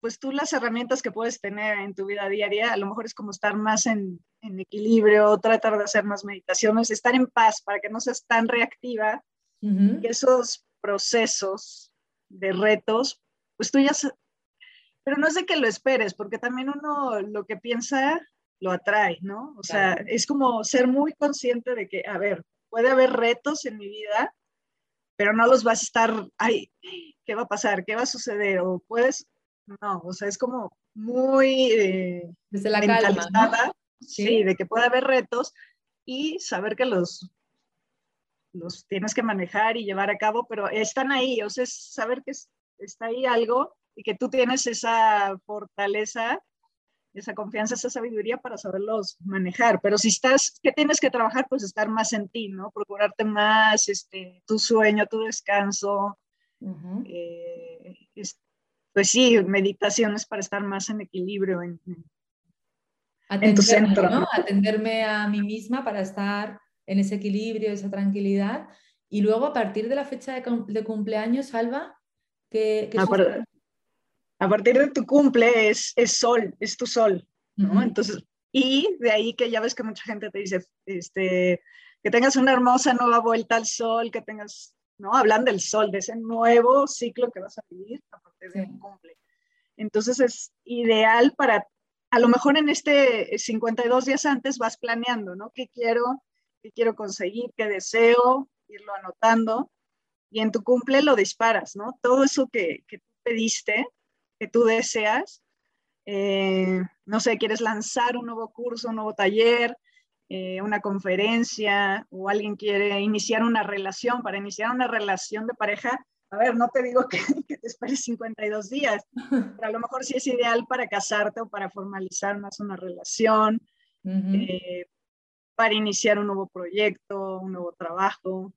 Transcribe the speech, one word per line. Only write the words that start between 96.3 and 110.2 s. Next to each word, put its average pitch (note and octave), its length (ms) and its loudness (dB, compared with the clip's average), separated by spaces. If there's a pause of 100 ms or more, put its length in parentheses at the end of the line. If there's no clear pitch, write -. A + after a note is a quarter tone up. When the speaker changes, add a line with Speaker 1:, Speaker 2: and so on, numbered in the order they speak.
Speaker 1:
¿Qué A3 100 -20
quiero A3+ 220 0
conseguir? G#3+ 640 -8
¿Qué G#3+ 120 -2
deseo? A#3 800 4 (180)
Irlo G#3 280 -16
anotando. A3+ 720 0 (600)
Y A3 100 -6
en A3 120 0
tu A3 100 -2
cumple B3+ 380 2
lo C#4+ 160 4
disparas, G#3 580 0
¿no? A3 280 -12
Todo B3+ 200 4
eso C4+ 260 2
que, F3+ 380 -4
que G3+ 120 -20
tú - 60 -20 (180)
pediste, A3+ 640 -2 (520)
que G#3+ 100 -10
tú A#3 160 4
deseas, A3+ 800 0 (640)
eh, F#3+ 800 0 (240)
no G#3+ 140 -2
sé, A3+ 180 0
quieres A3 240 -2
lanzar A#3 560 -2
un A#3+ 80 -10
nuevo A3+ 260 -10
curso, A#3 380 -8
un A3+ 60 -6
nuevo G#3+ 180 -6
taller, A#3 640 2 (520)